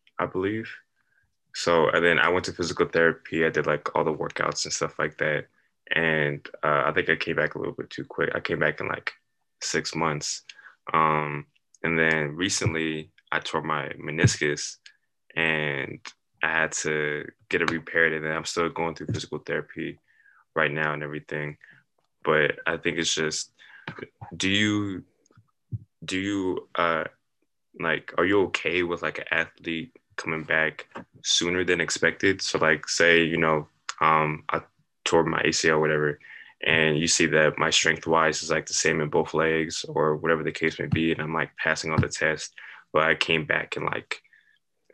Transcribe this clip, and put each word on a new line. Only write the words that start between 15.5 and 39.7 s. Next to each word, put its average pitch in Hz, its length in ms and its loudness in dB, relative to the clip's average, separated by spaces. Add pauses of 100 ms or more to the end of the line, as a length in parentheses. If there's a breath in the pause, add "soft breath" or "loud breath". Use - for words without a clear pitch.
I 80 60 0
had 80 240 0 (120)
to 76 420 -2 (220)
get 87 140 0
it 82 80 0
repaired. 82 420 2
And 78 120 -4
then 78 80 -2
I'm 82 120 -4
still 85 240 0
going 82 260 -4
through - 180 -8
physical - 260 -6
therapy 76 600 -8 (560 soft breath)
right 78 180 0
now 78 200 -2
and 76 100 -6
everything. 76 540 -8 (680 loud breath)
But 76 420 2
I 82 100 -2
think 82 220 -2
it's 80 160 0
just, - 380 -4 (840 loud breath)
do 95 120 -2
you, 101 560 0 (1000)
do 95 140 -2
you, 95 560 -2
uh, 82 300 2 (760)
like, 78 400 -2
are 87 60 4
you 98 180 4
okay 85 400 0
with, 85 200 -2
like, 78 160 -4
an - 120 -10
athlete 82 680 -4 (200)
coming 80 280 -4
back 80 420 0 (360)
sooner 87 420 2
than 87 160 2
expected? 82 640 0
So, - 160 -2
like, 80 300 2
say, 85 360 6
you 80 120 0
know, 80 320 2 (320)
um, 78 480 2
I - 120 -2 (440)
tore 82 200 4
my 80 200 0
A 82 80 2
C - 180 2
L, 78 100 4
whatever, 76 380 0 (440 loud breath)
and 78 360 4
you 82 80 0
see 82 200 4
that 76 320 4
my 78 120 2
strength-wise 80 720 2
is, 80 80 -4
like, 78 160 0
the - 80 -10
same 80 260 2
in 76 80 -2
both 78 260 0
legs 80 540 0